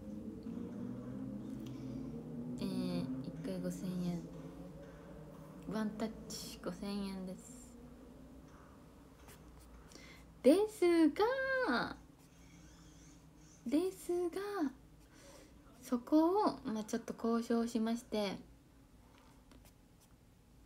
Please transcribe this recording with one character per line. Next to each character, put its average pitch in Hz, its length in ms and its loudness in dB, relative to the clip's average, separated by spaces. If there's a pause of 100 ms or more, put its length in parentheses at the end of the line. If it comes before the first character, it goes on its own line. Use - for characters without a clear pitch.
(2500)
え - 40 0
ー、 185 400 0 (200)
一 - 80 -6 (120)
回 190 160 -2
五 180 120 -2
千 185 180 -4 (160)
円。 170 160 0 (1500)
ワ 220 100 0
ン 208 80 0
タ - 140 -2
ッ 214 60 -4 (160)
チ - 360 -8
五 180 80 -2
千 202 360 -4
円 190 180 -6
で 185 120 -8
す。 - 360 -16 (2750)
で 381 260 10
す 339 400 8
が、 494 880 2 (1700)
で 339 260 6
す 349 380 0
が、 339 100 -2 (1400)
そ - 180 2
こ 330 460 8
を、 - 200 2
ま 220 160 0
あ、 - 20 -6
ち - 120 -2
ょ 233 40 0
っ - 20 -2
と - 140 -6
交 233 280 2
渉 233 240 4
し 233 120 0
ま 226 160 2
し 233 100 -6
て、 208 320 0 (2250)